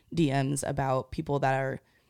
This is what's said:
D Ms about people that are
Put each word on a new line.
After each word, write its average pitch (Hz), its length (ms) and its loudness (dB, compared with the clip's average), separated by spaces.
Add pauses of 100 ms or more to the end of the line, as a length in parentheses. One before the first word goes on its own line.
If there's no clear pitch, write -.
(140)
D 165 160 4
Ms 139 320 2
about 135 480 -2
people 143 300 -2
that 135 180 2
are 135 220 -4 (300)